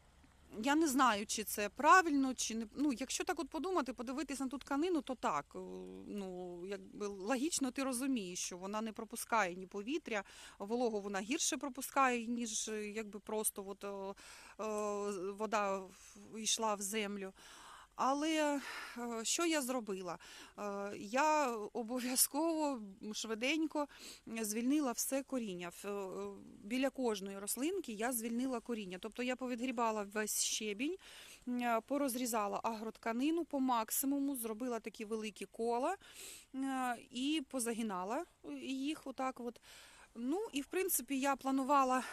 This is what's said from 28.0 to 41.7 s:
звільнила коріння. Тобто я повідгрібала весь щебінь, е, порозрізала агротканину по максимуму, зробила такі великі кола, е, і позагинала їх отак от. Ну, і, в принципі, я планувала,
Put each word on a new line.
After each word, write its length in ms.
звільнила 480
коріння. 400
Тобто 220
я 140
повідгрібала 680
весь 420
щебінь, 520
е, 320
порозрізала 840
агротканину 840
по 160
максимуму, 760
зробила 440
такі 240
великі 420
кола, 500
е, 420
і 400
позагинала 720
їх 440
отак 340
от. 200
Ну, 380
і, 80
в 60
принципі, 540
я 160
планувала, 640